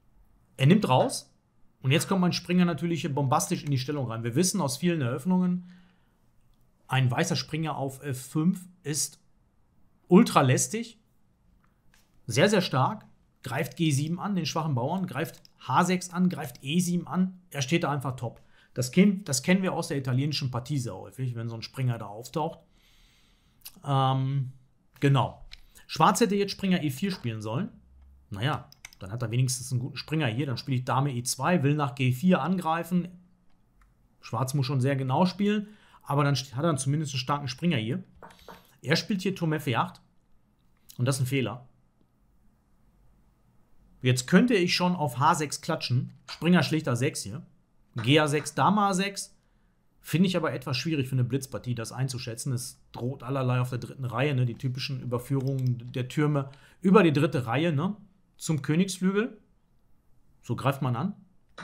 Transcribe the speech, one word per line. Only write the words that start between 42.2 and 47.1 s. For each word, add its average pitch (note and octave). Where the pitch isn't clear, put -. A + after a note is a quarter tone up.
Jetzt B2+
könnte A#3+
ich F3+
schon F3+
auf B2+
H D#3+
sechs D3
klatschen. B2+
Springer E3+
schlägt D3+
A A#2+
sechs C3+